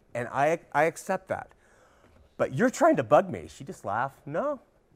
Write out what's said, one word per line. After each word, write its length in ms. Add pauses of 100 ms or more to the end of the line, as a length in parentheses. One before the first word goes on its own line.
(160)
and 140
I, 280 (160)
I 120
accept 420
that. 240 (840)
But 180
you're 160
trying 240
to 80
bug 260
me." 180
She 160
just 220
laughed. 400
"No, 340 (360)